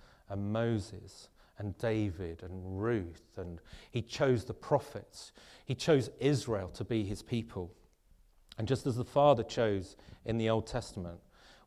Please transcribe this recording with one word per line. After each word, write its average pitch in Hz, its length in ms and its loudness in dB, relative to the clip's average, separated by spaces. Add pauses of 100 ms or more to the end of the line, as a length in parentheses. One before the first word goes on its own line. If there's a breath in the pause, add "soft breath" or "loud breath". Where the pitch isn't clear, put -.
(280 soft breath)
and 101 240 -2
Moses 110 760 -2 (300 soft breath)
and 104 200 -6
David 98 640 -2
and 92 400 -8
Ruth, 98 400 -2 (140)
and 87 240 -8 (300 loud breath)
he 120 120 -2
chose 127 420 2
the - 100 -8
prophets. - 760 -4 (320 loud breath)
He 131 100 -2
chose 139 440 4
Israel 117 520 2
to - 140 -6
be 110 200 0
his 101 180 -4
people. 101 500 -6 (840)
And 110 100 -2
just 131 180 0
as 120 100 0
the 120 80 -2
Father 143 380 6
chose 104 540 0 (300 loud breath)
in 113 100 0
the 113 140 2
Old 110 160 2
Testament, 87 520 -8 (480 soft breath)